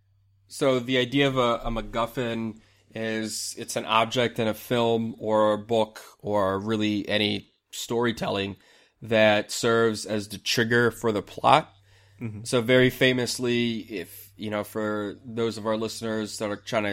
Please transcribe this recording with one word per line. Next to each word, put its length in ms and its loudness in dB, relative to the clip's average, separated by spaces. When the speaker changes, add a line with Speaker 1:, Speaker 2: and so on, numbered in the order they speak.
Speaker 1:
So 320 2
the 180 0
idea 300 2
of 100 0
a, 280 2
a 60 -2
MacGuffin 880 -4
is 640 -6
it's 180 -10
an 100 -4
object 540 2
in 80 2
a 60 0
film 680 0
or 340 4
a 40 0
book 420 0
or 400 0
really 500 0
any 400 0
storytelling 840 -4
that 500 4
serves 540 2
as 240 -6
the 80 -12
trigger 540 2
for 200 -2
the 100 -2
plot. 520 2
Speaker 2:
Mm-hmm. 220 -10
Speaker 1:
So 180 0
very 280 6
famously, 880 0
if 440 -10
you 120 -8
know, 140 -4
for 520 -4
those 320 -4
of 80 -8
our 120 0
listeners 640 -6
that 100 -4
are 80 -6
trying 360 -4